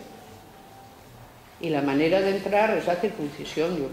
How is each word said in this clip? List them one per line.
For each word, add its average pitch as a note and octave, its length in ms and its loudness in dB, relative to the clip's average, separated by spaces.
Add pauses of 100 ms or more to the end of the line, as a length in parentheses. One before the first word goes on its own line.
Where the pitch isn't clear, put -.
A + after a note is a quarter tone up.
(1600)
Y E3+ 100 -6
la D3 100 2
manera D3+ 400 4
de G3 100 2
entrar G3+ 460 2
es D#3+ 100 -2
la F3 100 2
circuncisión, D#3+ 840 -2
yo C3+ 140 -2